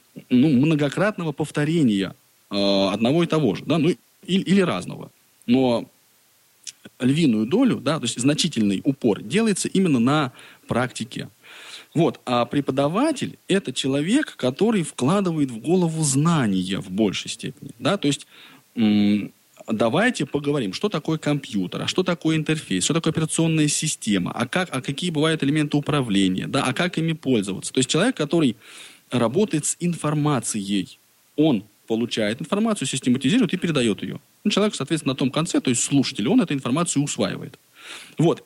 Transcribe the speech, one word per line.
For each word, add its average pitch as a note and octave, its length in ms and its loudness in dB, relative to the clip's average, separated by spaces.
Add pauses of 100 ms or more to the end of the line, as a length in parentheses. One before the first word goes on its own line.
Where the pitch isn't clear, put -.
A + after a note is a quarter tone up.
(320)
ну, B2+ 180 6
многократного D#3 800 2
повторения, D3 840 0 (340)
э, G#2 60 -6
одного G2+ 640 2
и D#3+ 60 0
того C#3+ 260 2
же, D2+ 120 -10
да, D3+ 120 0
ну, D#3 120 2
и, - 80 0 (280)
или F3+ 360 2
разного. G2 500 -4 (340)
Но A#2+ 420 2 (1120)
львиную B2+ 460 2
долю, F3 340 2
да, D3 200 -2
то - 60 -6
есть - 140 -4
значительный A#2 640 0
упор A2 380 0
делается F#3 460 0
именно F3 320 2
на C#3 320 2 (360)
практике. A#2 640 -4 (640)
Вот. D3+ 320 2
А A#2+ 200 0
преподаватель — D3 920 -2 (100)
это F#3 240 0
человек, D3+ 640 -2
который F#3 440 0
вкладывает D#3 720 0
в A2 80 -10
голову D#3+ 440 2
знания B2+ 760 2
в F#2+ 100 -12
большей G2 400 0
степени, - 480 -12
да, F#3+ 200 0
то D3 100 -2
есть, C#3+ 180 -2 (500)
м, G#2 560 2 (360)
давайте C3+ 580 0
поговорим, C#3+ 480 -2
что G#3 160 -4
такое D#3+ 300 -4
компьютер, G#2 640 -4
а - 40 -8
что - 140 -2
такое E3 360 0
интерфейс, D#3 460 -2
что D3+ 120 0
такое D#3+ 160 0
операционная D#3+ 560 0
система, G#2 640 -2
а A2+ 160 -4
как, F3+ 240 -4
а C3 100 -6
какие C#3+ 300 -6
бывают D#3 320 0
элементы D3 340 0
управления, G2+ 720 0
да, C#3 160 -2
а B2 100 0
как F3 240 -4
ими E3 160 0
пользоваться. G#2 580 -2
То - 80 -2
есть B2 100 0
человек, G#3+ 260 0
который D3+ 400 0 (540)
работает C#3+ 560 0
с - 140 -4
информацией, D3 1200 -2 (380)
он C#3+ 260 4 (240)
получает A2+ 540 -2
информацию, G3+ 480 -2
систематизирует D3 640 0
и F3+ 40 -2
передает B2+ 460 0
ее. - 160 -8 (240)
Ну, G#3 80 0
человек, G3+ 240 0
соответственно, C#3 380 -2
на - 40 -12
том C3 140 0
конце, F3 300 0
то - 80 -2
есть A#2+ 120 2
слушатель, B2+ 460 0
он A#3 140 4
эту E3+ 120 0
информацию C#3 500 -2
усваивает. - 540 -4 (600)
Вот. D#3+ 280 4